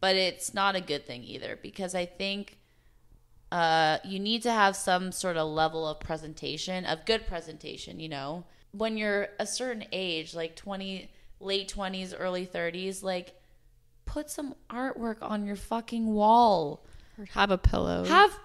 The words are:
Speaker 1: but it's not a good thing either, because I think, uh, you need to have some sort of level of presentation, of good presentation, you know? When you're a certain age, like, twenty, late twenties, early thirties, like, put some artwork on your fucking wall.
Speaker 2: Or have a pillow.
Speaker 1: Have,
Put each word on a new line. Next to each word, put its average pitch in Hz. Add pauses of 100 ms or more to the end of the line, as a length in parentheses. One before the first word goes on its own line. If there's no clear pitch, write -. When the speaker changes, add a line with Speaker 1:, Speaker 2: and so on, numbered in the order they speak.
Speaker 1:
but 190
it's -
not 196
a 185
good 147
thing 120
either, -
because 190
I 180
think, 196 (920)
uh, 160
you 190
need 220
to 240
have 202
some 185
sort 175
of 156
level 156
of 156
presentation, 156
of 160
good 220
presentation, 165
you 160
know? 147 (280)
When 220
you're 202 (100)
a 214
certain 240
age, 165
like, 165
twenty, 190 (300)
late 196
twenties, 190
early 180
thirties, 180
like, 180 (720)
put 302
some 285 (140)
artwork 233
on 208
your 202
fucking 226
wall. 208 (320)
Speaker 2:
Or 208
have 202
a 190
pillow. -
Speaker 1:
Have, 370